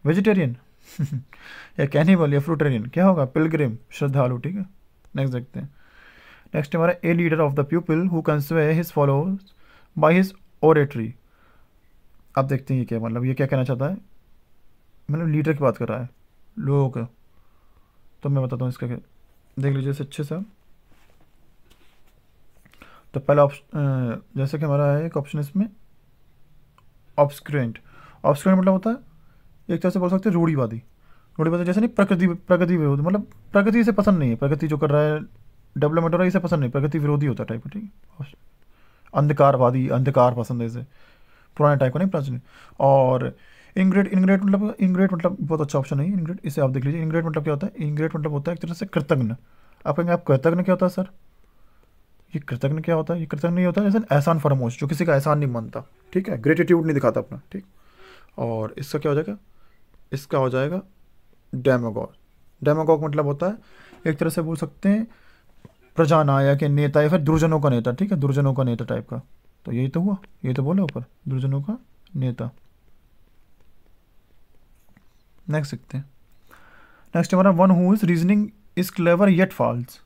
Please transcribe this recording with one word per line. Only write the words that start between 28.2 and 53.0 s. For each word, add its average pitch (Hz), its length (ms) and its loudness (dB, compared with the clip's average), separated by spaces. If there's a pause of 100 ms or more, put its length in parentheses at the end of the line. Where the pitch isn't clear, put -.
ऑब्स्क्यूरेंट 185 360 2
मतलब 190 120 4
होता 190 160 -2
है - 260 -8 (540)
एक 170 120 -4
तरह 185 80 0
से 185 100 -2
बोल 180 100 0
सकते 190 200 0
हैं 180 40 2
रूढ़िवादी, 143 440 0 (600)
रूढ़िवादी 170 240 0
जैसे 180 160 0
नहीं, 233 100 2
प्रकृति, 190 380 2
प्रगति 180 500 2
विरोधी, 143 240 0
मतलब 190 260 0 (240)
प्रगति 214 320 4
से 226 80 2
पसंद 196 280 2
नहीं 131 100 2
है, 113 60 0
प्रगति 147 320 -2
जो 151 100 -2
कर 151 120 0
रहा 147 120 4
है 151 200 0 (560)
डेवलपमेंट 160 360 0
हो 175 40 2
रहा 180 60 2
है, 185 40 4
इसे 185 120 0
पसंद 170 200 0
नहीं, 127 120 0
प्रगति 143 280 -2
विरोधी 147 260 0
होता 117 180 -4
है - 40 -8
टाइप 113 160 -8
का, 139 60 -16
ठीक 208 220 -12 (280)
है। 143 140 -16 (840)
अंधकारवादी, 135 720 2
अंधकार 127 460 2
पसंद 120 260 -6
है 117 60 -4
इसे, 123 180 -12 (720)
पुराने 147 220 4
टाइप 127 140 2
का 151 60 -4
नहीं, 190 100 0
प्राचीन। 139 320 -4 (380)
और 131 580 2 (400)
इनग्रेट, 190 300 2
इनग्रेट 190 360 2
मतलब, 202 360 0
इनग्रेट 185 340 2
मतलब 170 280 -2
बहुत 156 200 -2
अच्छा 143 180 -2
ऑप्शन 139 180 -4
नहीं 160 140 -2
है, 202 60 -2
इनग्रेट, 175 260 -6
इसे 151 180 -4
आप 135 80 2
देख 131 160 -2
लीजिए। 160 160 -2
इनग्रेट 160 240 -2
मतलब 156 180 -4
क्या 151 100 -2
होता 143 140 -4
है? - 100 -10
इनग्रेट 151 380 -4
मतलब 151 160 -4
होता 143 200 -4
है 170 40 -6
एक - 60 -14
तरह 170 120 -10
से - 120 -8
कृतघ्न। 139 500 -2 (500)
आप 147 100 0
कहेंगे, 175 180 0
"आप 175 100 0
कृतघ्न 165 400 2
क्या 185 100 2
होता 185 120 2
है 180 40 2
सर?" 185 200 -4 (1300)
ये 151 40 -8
कृतघ्न 139 420 -4
क्या 165 140 -2
होता 160 180 -2